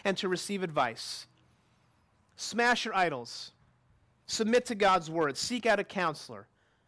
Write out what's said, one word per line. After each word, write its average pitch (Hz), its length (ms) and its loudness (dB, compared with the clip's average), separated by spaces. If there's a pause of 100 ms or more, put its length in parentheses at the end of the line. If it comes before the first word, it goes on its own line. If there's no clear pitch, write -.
and 196 120 2
to 196 120 -4
receive 185 360 -2
advice. 139 640 -2 (1080)
Smash 240 500 0
your 196 100 -4
idols. 143 560 -2 (760)
Submit 226 400 2
to 240 80 -4
God's 185 360 4
word. 156 260 0
Seek 240 300 -4
out 208 120 4
a 196 60 -2
counselor. 156 640 -6 (400)